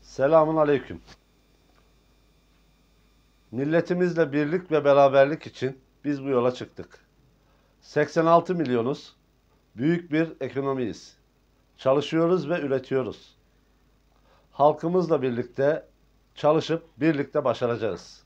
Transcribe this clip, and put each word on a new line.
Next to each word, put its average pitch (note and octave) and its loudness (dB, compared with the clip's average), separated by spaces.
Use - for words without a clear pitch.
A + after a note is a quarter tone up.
Selamun D#3 2
aleyküm. D3 0
Milletimizle E3 0
birlik D3+ -2
ve D3 0
beraberlik C#3 6
için C3 -8
biz C#3+ -6
bu C#3 -6
yola B2+ 0
çıktık. - -16
Seksen D3+ -2
altı E3+ 4
milyonuz, B2+ -4
büyük E3 -2
bir D#3+ -2
ekonomiyiz. C3 -6
Çalışıyoruz D3+ 0
ve E3+ -2
üretiyoruz. C3 -4
Halkımızla D#3 0
birlikte C3 -4
çalışıp D#3 0
birlikte C#3+ -2
başaracağız. A2+ -4